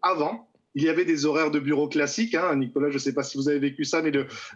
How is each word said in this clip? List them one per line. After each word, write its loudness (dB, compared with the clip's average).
avant, -2
il 2
y 4
avait 2
des 2
horaires 2
de 0
bureau 0
classiques, 0
hein. 0
Nicolas, 0
je -2
sais -2
pas -2
si -10
vous -2
avez 2
vécu -2
ça, 0
mais 0
le, 0